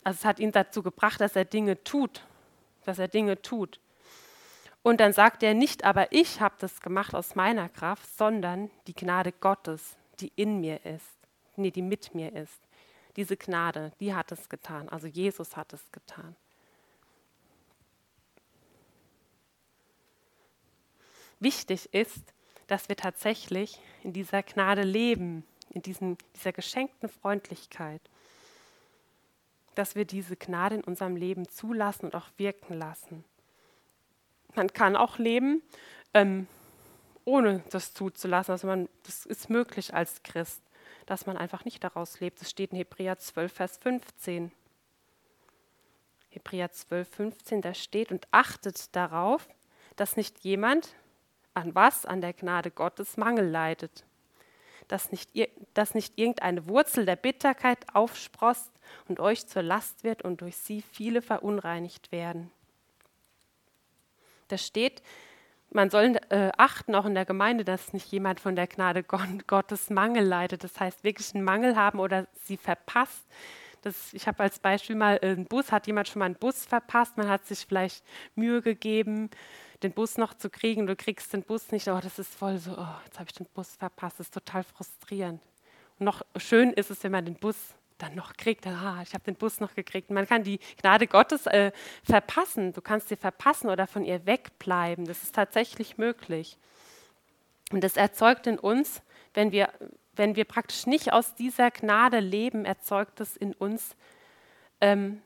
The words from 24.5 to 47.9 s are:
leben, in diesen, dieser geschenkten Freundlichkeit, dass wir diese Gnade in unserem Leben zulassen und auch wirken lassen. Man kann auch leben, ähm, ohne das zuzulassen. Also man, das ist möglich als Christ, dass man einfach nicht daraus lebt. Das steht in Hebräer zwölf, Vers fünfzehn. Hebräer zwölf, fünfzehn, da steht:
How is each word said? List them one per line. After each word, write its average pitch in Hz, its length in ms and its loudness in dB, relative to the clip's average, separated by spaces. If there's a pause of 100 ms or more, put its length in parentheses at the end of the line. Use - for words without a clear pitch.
leben, 190 600 0 (260)
in 175 120 -12
diesen, 185 360 -6 (160)
dieser - 180 -6
geschenkten 254 560 -8
Freundlichkeit, 175 920 -8 (1800)
dass 196 180 -4
wir 208 100 -2
diese 185 320 -10
Gnade 185 380 -4
in 214 100 -6
unserem 180 320 -6
Leben 180 320 -6
zulassen 214 580 -6
und 160 100 -8
auch 170 120 -12 (100)
wirken 196 360 -6
lassen. 160 500 -14 (1300)
Man 196 160 0
kann 196 240 4
auch - 220 2
leben, 247 440 0 (500)
ähm, 190 360 4 (760)
ohne 220 460 4
das - 240 -8
zuzulassen. 185 580 -2
Also 185 140 -6
man, 190 220 -2 (160)
das - 220 -16
ist - 220 -12
möglich 226 460 -2
als - 280 -4
Christ, - 400 -10 (420)
dass - 220 -8
man 190 100 -6
einfach 175 280 -8
nicht - 200 -10
daraus 170 340 -8
lebt. 175 220 -8
Das - 100 -14
steht - 220 -8
in 185 60 -8
Hebräer 185 400 -6
zwölf, 170 340 -6
Vers - 240 -6
fünfzehn. 175 760 -6 (1800)
Hebräer - 420 -8
zwölf, 175 380 -8
fünfzehn, 214 500 -6
da 175 140 -6
steht: - 360 -6